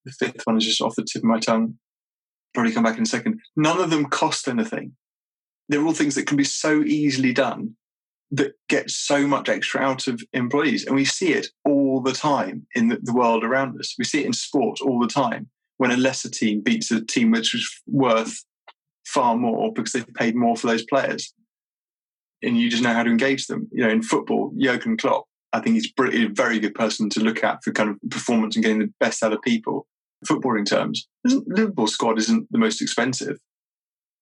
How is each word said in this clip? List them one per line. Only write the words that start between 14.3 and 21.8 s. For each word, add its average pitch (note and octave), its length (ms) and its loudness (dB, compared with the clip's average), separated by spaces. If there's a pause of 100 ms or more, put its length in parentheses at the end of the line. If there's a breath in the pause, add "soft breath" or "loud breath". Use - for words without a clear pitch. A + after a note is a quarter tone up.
sport - 480 -2
all B2 180 2
the A#2+ 80 2
time A#2+ 400 -2 (300)
when B2 140 2
a B2 40 2
lesser C3 320 0
team G#2+ 320 -2
beats A2+ 300 0
a A2+ 140 0
team A2+ 260 2
which A2+ 240 2
is - 320 -6
worth A2+ 580 0 (640)
far A#2+ 300 2
more A2+ 360 0
because - 200 -6
they've B2 220 -6
paid A#2 200 0
more A#2 220 2
for B2+ 100 -4
those A2+ 180 0
players. - 480 -2 (1120)